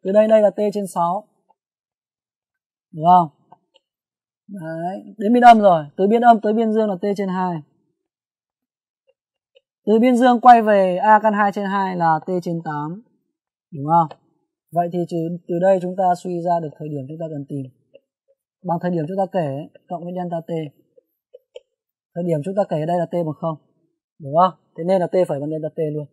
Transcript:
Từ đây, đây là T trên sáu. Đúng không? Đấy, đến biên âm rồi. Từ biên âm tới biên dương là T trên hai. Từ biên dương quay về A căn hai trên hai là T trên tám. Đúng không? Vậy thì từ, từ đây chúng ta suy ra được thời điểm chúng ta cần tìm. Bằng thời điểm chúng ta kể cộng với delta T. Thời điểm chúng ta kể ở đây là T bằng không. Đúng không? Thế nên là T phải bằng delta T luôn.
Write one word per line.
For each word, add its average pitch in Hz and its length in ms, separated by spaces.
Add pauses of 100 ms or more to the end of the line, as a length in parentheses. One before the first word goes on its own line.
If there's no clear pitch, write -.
Từ 190 100
đây, 214 160
đây 220 140
là 208 80
T 202 100 (120)
trên 202 140
sáu. 175 420 (1700)
Đúng 156 100
không? 175 240 (1200)
Đấy, 180 680
đến 220 140
biên 240 100
âm 233 180
rồi. 175 240 (120)
Từ 190 100
biên 226 160
âm 233 180
tới 214 120
biên 220 200
dương 214 160
là 196 80
T 175 80 (120)
trên 196 120
hai. 185 340 (2250)
Từ 214 120
biên 247 180
dương 247 240
quay 240 220
về 196 340
A 208 260
căn 214 120
hai 202 180
trên 202 120
hai 190 320
là 165 300
T - 40 (120)
trên 170 220
tám. 156 380 (720)
Đúng 139 120
không? 165 320 (540)
Vậy 175 200
thì 175 60 (120)
từ, 180 60 (320)
từ 175 140
đây 190 200
chúng 180 140
ta 190 80 (180)
suy 175 200
ra 170 200
được 156 60 (100)
thời 151 100
điểm 143 200
chúng 156 120
ta 170 100
cần 143 180
tìm. 143 180 (1000)
Bằng 170 180
thời 180 80
điểm 170 180
chúng 190 80
ta 190 160
kể 170 160 (400)
cộng 170 160
với 175 120
delta 175 240
T. 160 100 (1600)
Thời 175 100
điểm 165 200
chúng 190 120
ta 202 120
kể 165 120
ở 156 60
đây 175 120
là 170 80
T 170 60
bằng 170 280
không. 160 160 (680)
Đúng 139 180
không? 180 140 (220)
Thế 165 80
nên 185 160
là 175 60
T 175 100 (120)
phải 143 120
bằng 147 100
delta 156 260
T - 40 (140)
luôn. 147 180